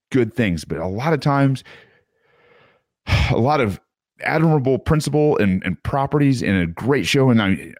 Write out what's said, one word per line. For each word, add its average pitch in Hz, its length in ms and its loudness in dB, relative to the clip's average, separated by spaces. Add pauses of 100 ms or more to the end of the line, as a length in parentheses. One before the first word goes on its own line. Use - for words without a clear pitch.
(100)
good 120 220 0
things, 90 320 -2
but 78 140 -8
a 82 80 -6
lot 120 260 -4
of 147 80 -2
times, 139 440 0 (1400)
<sighs> - 240 0
a - 60 0
lot 139 240 2
of 104 180 -2 (440)
admirable 147 560 2
principle 151 580 0
and, 92 300 0
and 90 160 -6
properties 139 600 0
and 92 200 0
a 82 40 0
great 101 400 -2
show. 131 220 2
And 113 140 4
I, 95 380 -2